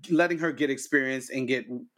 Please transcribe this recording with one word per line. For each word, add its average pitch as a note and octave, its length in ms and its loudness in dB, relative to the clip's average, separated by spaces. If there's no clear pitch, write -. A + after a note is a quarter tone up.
letting E3+ 300 4
her D#3+ 140 0
get C#3 180 0
experience C3 580 0
and C3 200 -4
get B2 160 0